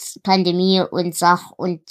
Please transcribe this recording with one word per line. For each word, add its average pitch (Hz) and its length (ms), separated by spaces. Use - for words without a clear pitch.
Pandemie 185 580
und 175 340
Sach 175 360
und 175 400